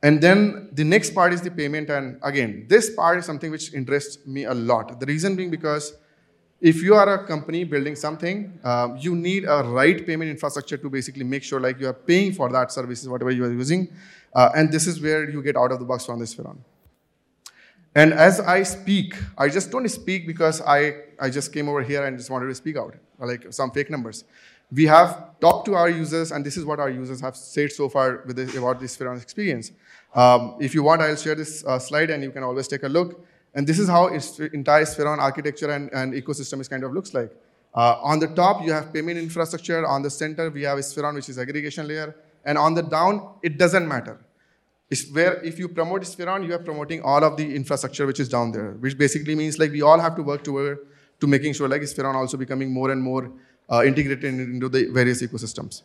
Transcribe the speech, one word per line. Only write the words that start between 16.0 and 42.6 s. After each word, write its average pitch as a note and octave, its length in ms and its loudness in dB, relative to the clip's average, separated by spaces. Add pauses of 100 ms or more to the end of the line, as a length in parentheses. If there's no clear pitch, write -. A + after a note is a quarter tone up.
from A#2+ 140 -8
this A2+ 120 -10
Spheron. - 260 -16 (1400)
And D#3 180 8
as E3+ 240 8
I F#3+ 240 2
speak, F#3+ 540 -2 (200)
I C#3 120 2
just E3 240 -2
don't B3 160 -2
speak F3+ 360 -6
because D#3+ 380 -2
I, D3 320 2 (260)
I C3+ 100 -2
just C#3 220 -6
came D3 160 -4
over C#3+ 140 -2
here C#3 240 -4
and C3 100 -6
just A#2+ 140 -14
wanted C3 160 -6
to C3 80 -8
speak D3+ 220 -8
out, A2+ 180 -10 (240)
like, A#2+ 340 -10
some B2+ 200 -4
fake C#3+ 180 -4
numbers. A#2+ 320 -8 (480)
We C#3+ 160 4
have E3+ 540 6
talked - 260 4
to G3+ 80 2
our F3 160 4
users, D#3+ 400 -4
and D3 160 -6
this C#3+ 100 -8
is E3+ 80 -8
what D3 140 -6
our C#3 120 -2
users B2+ 300 -10
have C3 160 -8
said D3 360 -4
so C#3+ 160 -4
far C3 360 0
with B2 120 -8
this, C3 180 -8
about B2+ 240 -2
this B2+ 180 -12
Spheron B2 240 -8
experience. C#3+ 520 -6 (420)
Um, B2 460 6
if C#3+ 140 -4
you D3+ 100 2
want, D#3+ 180 6
I'll D#3 140 0
share D#3 180 -4
this, D#3 320 -10
uh, B2+ 140 -2
slide, D3+ 300 -2
and D3 120 -4
you C3+ 80 -8
can C3+ 140 -12
always C3 240 -6
take C#3 160 -8
a C#3 40 -4
look. F3 380 -2 (280)
And C#3+ 120 -2
this D#3+ 120 2
is G3+ 80 2
how F3 200 6
its - 340 -6
entire D3+ 460 2
Spheron D3+ 320 -2
architecture D3 520 -2
and, C#3+ 220 -6
and C3 220 -4
ecosystem C3+ 480 -8
is C3 60 -12
kind C3 160 -8
of C3 100 -8
looks F#3+ 180 -8
like. A#2+ 180 -4 (440)
Uh, A#2 260 4
on D3+ 180 0
the D#3+ 100 0
top, F3 360 2
you D#3+ 80 -2
have D#3 220 -6
payment E3 240 -6
infrastructure. E3 680 -4
On C#3 140 0
the C#3+ 80 -4
center, D#3 400 -6
we C#3+ 140 -8
have C#3 160 -2
Spheron, D3 380 -6
which C3+ 120 -12
is B2+ 100 -12
aggregation D3 480 -8
layer. D3+ 300 -10 (300)
And D3 100 0
on D3+ 160 4